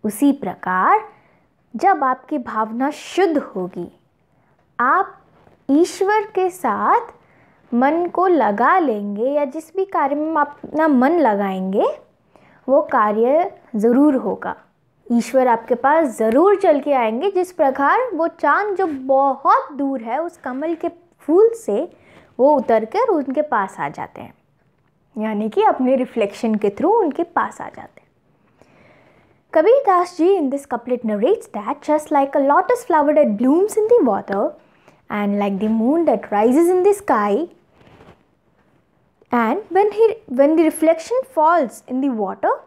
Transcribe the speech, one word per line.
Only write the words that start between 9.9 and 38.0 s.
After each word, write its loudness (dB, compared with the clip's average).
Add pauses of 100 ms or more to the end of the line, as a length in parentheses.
में -4
आप -2
अपना 0
मन 2
लगाएंगे 0 (800)
वो 4 (100)
कार्य 2 (240)
ज़रूर 4
होगा। -6 (520)
ईश्वर 0
आपके 0
पास 0
ज़रूर 4
चल 4
के -2
आएंगे, 0
जिस -2
प्रकार 0
वो -2
चांद 0
जो 0
बहुत 0
दूर -4
है -6
उस -10
कमल -6
के -4 (380)
फूल 4
से -4 (580)
वो 6
उतर 0
कर -2
उनके -2
पास -4
आ -6
जाते -14
हैं, -20 (840)
यानी -4
कि 0
अपने 2
रिफ्लेक्शन -2
के 0
through 0
उनके -2
पास -6
आ -12
जाते -20
हैं। -20 (1500)
कबीरदास 4
जी 4
in 0
this -8
couplet -6
narrates 0
that -8
just -2
like 0
a 2
lotus 2
flower 2
that 2
blooms 2
in 0
the 4
water -2 (680)
and -2
like -2
the -2
moon 0
that -2
rises 4
in 2
the 4
sky, 0 (1800)